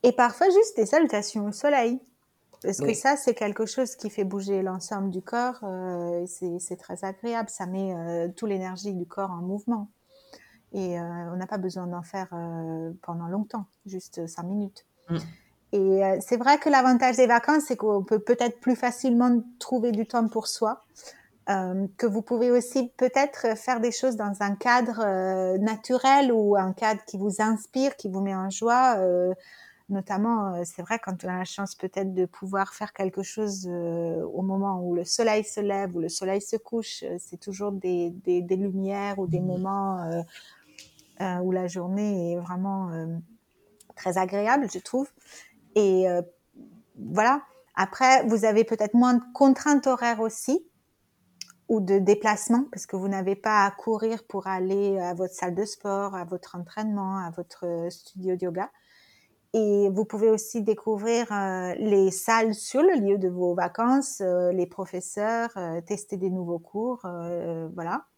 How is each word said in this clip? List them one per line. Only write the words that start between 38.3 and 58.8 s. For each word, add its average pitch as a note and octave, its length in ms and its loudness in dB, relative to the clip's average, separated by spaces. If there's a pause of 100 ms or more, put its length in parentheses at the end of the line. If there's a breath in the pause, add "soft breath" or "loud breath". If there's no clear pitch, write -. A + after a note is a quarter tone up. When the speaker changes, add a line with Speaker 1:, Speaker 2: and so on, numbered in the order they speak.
Speaker 1:
des F3+ 160 0
lumières G3 600 -2
ou F#3+ 100 -2
des E3+ 120 0
Speaker 2:
Mhm. F#3 80 -2
Speaker 1:
moments, F#3+ 540 -2
euh, E3+ 200 -4 (1000 loud breath)
euh, F#3 180 -4
où F#3 120 0
la F#3 160 -2
journée F#3 680 -2
est F3 40 -2
vraiment, F#3 540 -4
euh, E3 140 -6 (880)
très F3+ 220 -4
agréable, G#3 540 0
je F#3 80 -8
trouve. C4 300 -4 (680 loud breath)
Et, F#3 340 4
euh, F3 120 2 (760)
voilà. A3+ 420 2 (340 soft breath)
Après, B3+ 500 6
vous A3 200 2
avez A3 200 6
peut-être G#3+ 280 -2
moins B3 200 8
de A#3+ 100 2 (100)
contraintes C#4 540 6
horaires A#3+ 320 2
aussi, B3+ 480 -2 (1040)
ou A3 100 4
de G3 180 4
déplacements, G#3 760 4
parce - 140 -12
que - 120 -10
vous F#3+ 100 -2
n'avez G3 280 -2
pas G#3 300 4
à G3 60 0
courir A3 560 -4
pour F#3+ 200 -8
aller F#3+ 520 0
à F3 140 -2
votre F3+ 200 -4
salle F3+ 220 -4
de G3+ 100 -2
sport, G3 500 -6
à F3 100 -8
votre F3+ 300 -10
entraînement, G3 600 -4
à F3+ 140 -6
votre, - 340 -12
euh, E3+ 240 -4
studio F#3 460 -6
de F3+ 100 -6
yoga. F3+ 240 -4 (840 soft breath)